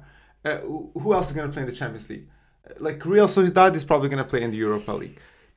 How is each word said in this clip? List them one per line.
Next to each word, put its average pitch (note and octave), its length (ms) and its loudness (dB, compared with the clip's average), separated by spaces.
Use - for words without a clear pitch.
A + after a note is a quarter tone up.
Uh, D3+ 140 -4
who, - 420 -10
who G#3 140 0
else F3+ 160 0
is - 60 -8
gonna D3 160 -6
play D3 120 -8
in B2 60 -6
the B2 60 -10
Champions A2+ 340 -10
League? G#2+ 180 -16
Uh, - 100 -20
like, C#3+ 260 -6
Real G3+ 220 6
Sociedad F#3 480 6
is C#3+ 100 -6
probably C#3+ 240 2
gonna C3+ 160 -4
play C3 160 -2
in A#2 100 -4
the A2 60 -6
Europa G#2+ 340 -2
League. F2 260 -10